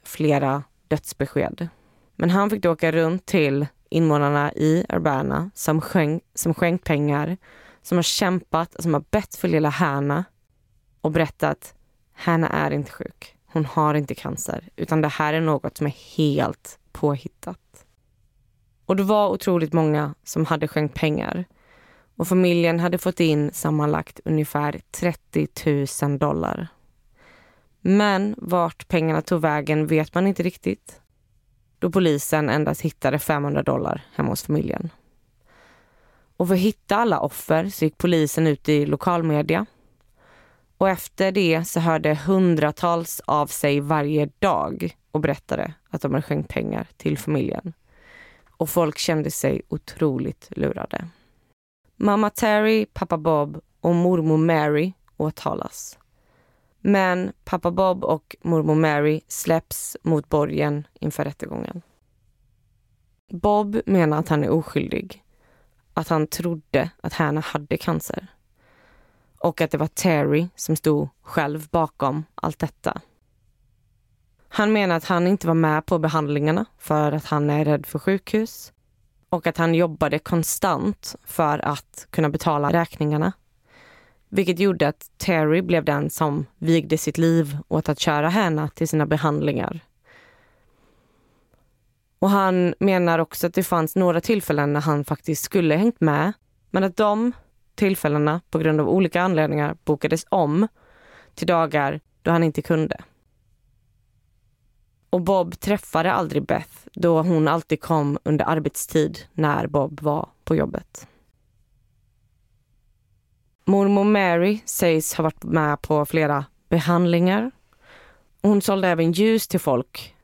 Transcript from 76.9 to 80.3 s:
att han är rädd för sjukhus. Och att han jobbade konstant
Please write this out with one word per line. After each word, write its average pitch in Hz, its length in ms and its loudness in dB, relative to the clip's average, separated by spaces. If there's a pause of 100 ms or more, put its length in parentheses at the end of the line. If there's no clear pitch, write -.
att 151 140 -4
han 147 240 0
är 147 160 2
rädd 147 200 0
för - 140 -8
sjukhus. - 760 -4 (560)
Och 170 180 -4
att 165 100 0
han 165 180 2
jobbade 156 440 0
konstant 175 960 -2 (100)